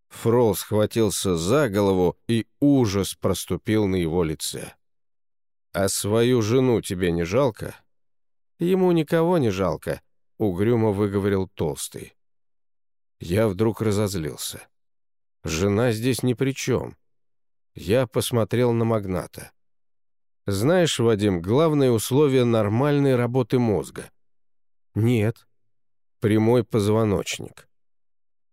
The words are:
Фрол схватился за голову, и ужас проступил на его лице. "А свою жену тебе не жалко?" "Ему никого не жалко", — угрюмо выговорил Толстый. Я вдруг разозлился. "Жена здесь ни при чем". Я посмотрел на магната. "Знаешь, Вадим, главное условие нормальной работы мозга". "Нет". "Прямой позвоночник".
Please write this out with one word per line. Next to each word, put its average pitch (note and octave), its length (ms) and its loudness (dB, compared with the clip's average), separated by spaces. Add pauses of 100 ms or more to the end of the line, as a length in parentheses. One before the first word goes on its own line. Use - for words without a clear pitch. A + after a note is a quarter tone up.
(120)
Фрол A2+ 420 0
схватился G#2 840 -2
за A2 340 0
голову, F#2+ 480 2 (100)
и A2+ 180 -2 (140)
ужас A#2 540 2
проступил G#2 720 -2
на F#2+ 100 0
его F2 260 0
лице. - 520 -8 (1000)
"А F#2+ 160 0
свою A#2 540 2
жену A#2+ 400 2
тебе F#2 300 -2
не E2+ 120 -2
жалко?" G#2+ 500 -2 (840)
"Ему F3+ 340 2
никого E3 460 2
не B2 120 2
жалко", — E2 520 -4 (360)
угрюмо G#2+ 540 0
выговорил G2 560 -2
Толстый. - 680 -8 (1040)
Я G#2 280 0
вдруг F#2+ 320 -2
разозлился. G2 880 -4 (760)
"Жена G2+ 480 0
здесь A2+ 300 -2
ни B2 120 0
при C3+ 180 -2
чем". F#2+ 440 -4 (800)
Я A#2 320 0
посмотрел A#2+ 680 -2
на A#2 120 0
магната. G2 680 -4 (960)
"Знаешь, C#3+ 520 0
Вадим, G#2 420 2
главное C#3 500 2
условие C3 540 2
нормальной B2 720 2
работы A#2+ 420 0
мозга". G#2 520 -2 (840)
"Нет". A2 540 0 (720)
"Прямой A2 440 4
позвоночник". G#2+ 1000 -2 (880)